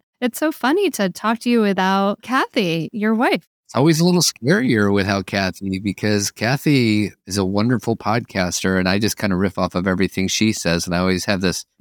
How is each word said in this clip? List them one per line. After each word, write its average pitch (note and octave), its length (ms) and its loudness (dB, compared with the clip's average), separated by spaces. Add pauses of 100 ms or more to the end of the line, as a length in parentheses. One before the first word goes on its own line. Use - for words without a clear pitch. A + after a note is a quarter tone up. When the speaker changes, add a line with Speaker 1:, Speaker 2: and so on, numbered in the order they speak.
(220)
Speaker 1:
It's B3 160 -2
so D#4+ 140 0
funny D#4+ 400 0
to G3 180 -2
talk A3 300 -4
to - 100 -4
you A#3+ 100 4
without G3 600 2
Kathy, G#3+ 720 -2
your A3 220 0
wife. B3+ 320 0 (180)
Speaker 2:
It's - 100 -16
always D3+ 240 4
a E3 60 4
little F3+ 160 4
scarier C3 720 2
without G2 320 2
Kathy F#2+ 540 -2
because G#2 500 -2
Kathy A2+ 840 0 (120)
is F#2+ 140 -4
a F#2+ 60 0
wonderful G#2+ 520 0
podcaster F#2+ 800 -2
and F#2 100 2
I F#2+ 120 0
just G#2 180 -2
kinda G2 180 -2
riff F#2 220 -2
off F2+ 160 -2
of F#2 140 -2
everything F#2+ 400 0
she G#2+ 260 -2
says. E2+ 320 -2
And F2 100 -2
I F2 40 0
always F#2 260 -2
have G2 160 -2
this F2+ 240 -2 (160)